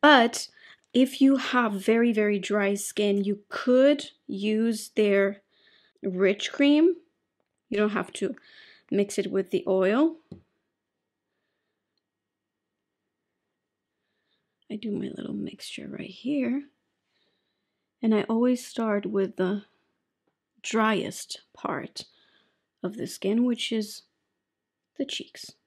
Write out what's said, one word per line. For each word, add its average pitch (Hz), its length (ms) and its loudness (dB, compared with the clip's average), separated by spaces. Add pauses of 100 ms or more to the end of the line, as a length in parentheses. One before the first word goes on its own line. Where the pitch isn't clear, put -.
but 262 460 6 (460)
if 254 260 4
you 269 180 6
have 247 360 0
very, 226 400 2
very 208 260 2
dry 202 360 0
skin, 202 500 0
you 202 240 -4
could 269 640 4 (160)
use 214 680 -2
their 202 460 2 (600)
rich 190 520 0
cream. 302 420 4 (760)
You 208 80 -4
don't 208 140 2
have 196 220 -6
to - 220 -6 (560)
mix 202 280 0
it 196 120 -4
with 185 200 -2
the - 160 -2
oil. 214 500 2 (4000)
I 214 40 -8
do 214 160 -8
my - 240 -6
little - 180 -10
mixture - 560 -12
right - 200 -12
here. 262 540 -4 (1400)
And 220 140 2
I 208 80 0
always 240 420 0
start 208 400 -4
with 196 300 -2
the 190 280 -2 (960)
driest - 800 -2 (120)
part - 520 -8 (760)
of 190 140 -6
the - 120 -8
skin, 220 380 -2
which 240 260 -4
is 214 320 -6 (960)
the 277 80 -4
cheeks. - 460 -14 (160)